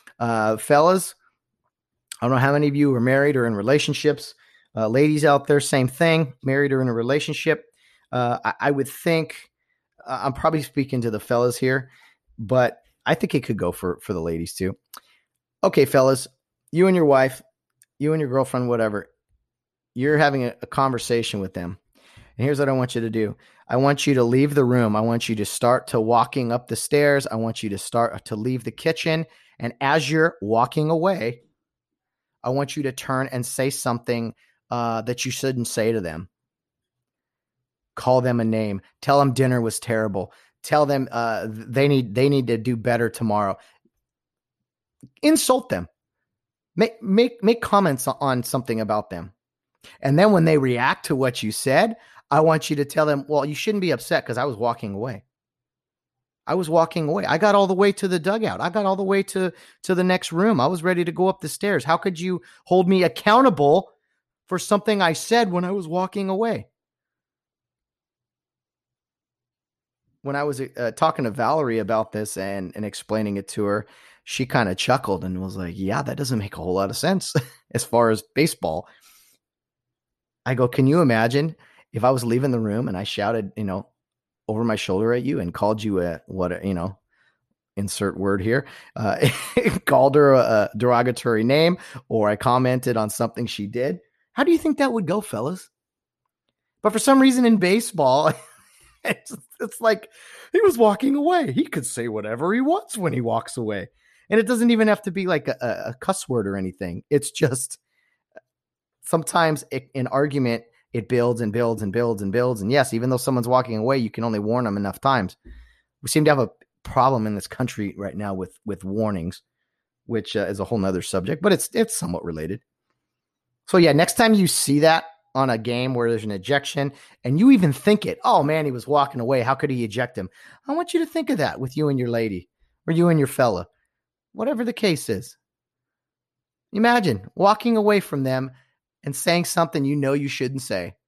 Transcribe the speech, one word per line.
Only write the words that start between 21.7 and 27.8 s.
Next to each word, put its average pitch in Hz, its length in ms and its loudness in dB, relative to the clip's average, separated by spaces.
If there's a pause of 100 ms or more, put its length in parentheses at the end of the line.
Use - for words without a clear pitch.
And 113 80 -2
here's 143 120 0
what 139 100 2
I 135 40 0
want 127 240 -2
you 117 60 -2
to 113 100 -4
do. 110 260 -2 (300)
I - 80 -2
want 139 320 2
you 143 80 4
to 127 80 4
leave 135 320 2
the 139 100 4
room. 120 300 2
I 107 60 2
want 117 280 -2
you 113 60 -2
to 107 100 -4
start - 440 0
to 120 120 0
walking 117 500 0
up 120 160 -4
the 117 80 -4
stairs. 143 520 2
I - 80 -6
want 113 260 -4
you 113 80 -4
to 101 80 -4
start - 480 -2